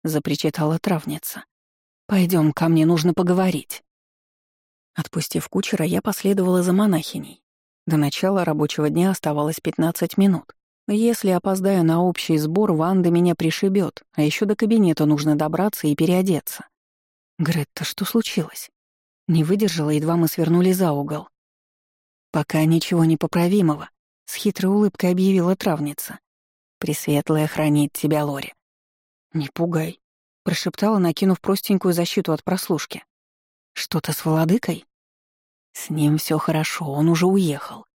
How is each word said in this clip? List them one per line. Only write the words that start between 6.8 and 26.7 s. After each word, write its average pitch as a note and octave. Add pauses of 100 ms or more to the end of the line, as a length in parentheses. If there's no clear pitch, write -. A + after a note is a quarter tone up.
До D#3+
начала F3
рабочего D3+
дня F3
оставалось D3+
пятнадцать E3
минут. G3 (340)
Если G#3+
опоздаю F#3+
на E3
общий E3+
сбор, E3+
Ванда F3
меня E3+
пришибет, F#3+ (100)
а D#3
еще D3+
до G#3
кабинета G3+
нужно D3+
добраться E3
и D3
переодеться. F3+ (720)
«Гретта, D#3
что -
случилось?» - (600)
Не D#3+
выдержала, E3
едва D#3
мы E3
свернули F3
за F#3
угол. C#3+ (1040)
«Пока D#3
ничего E3
непоправимого», — D#3+ (360)
с -
хитрой F#3+
улыбкой G3+
объявила F#3
травница. E3 (640)